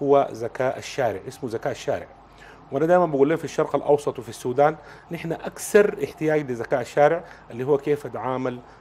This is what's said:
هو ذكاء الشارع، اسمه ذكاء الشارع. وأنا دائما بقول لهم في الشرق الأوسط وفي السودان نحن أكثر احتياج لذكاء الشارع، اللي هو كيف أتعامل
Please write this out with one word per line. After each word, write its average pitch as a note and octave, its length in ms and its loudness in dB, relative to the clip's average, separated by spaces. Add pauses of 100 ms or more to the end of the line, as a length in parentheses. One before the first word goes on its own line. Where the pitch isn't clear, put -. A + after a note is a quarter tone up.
هو C#3 280 4
ذكاء A#2 460 -4
الشارع، A2 500 -4
اسمه C3 220 -10
ذكاء A2+ 220 -6
الشارع. A2 360 -6 (640)
وأنا C3+ 140 0
دائما F3+ 200 6
بقول C#3+ 240 4
لهم E3 80 0
في - 80 -8
الشرق D3 300 -2
الأوسط C#3 440 0
وفي A#2 100 -14
السودان C3+ 460 0 (360)
نحن E3 200 -8
أكثر - 720 2
احتياج D3+ 480 -2
لذكاء A#2+ 300 -2
الشارع، D3+ 420 4 (280)
اللي A#2+ 120 -8
هو C#3 140 2
كيف C#3+ 280 -2
أتعامل B2 540 -4 (220)